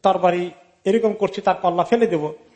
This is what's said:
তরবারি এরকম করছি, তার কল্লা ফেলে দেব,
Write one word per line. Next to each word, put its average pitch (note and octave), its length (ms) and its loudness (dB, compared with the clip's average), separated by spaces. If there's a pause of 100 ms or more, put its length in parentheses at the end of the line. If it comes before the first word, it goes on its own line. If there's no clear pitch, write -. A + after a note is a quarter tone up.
তরবারি F3+ 480 2 (340)
এরকম G#3+ 280 2
করছি, G3 280 -4
তার F#3 140 2
কল্লা F3 280 -2
ফেলে A#3 240 0
দেব, D#3 260 -4 (220)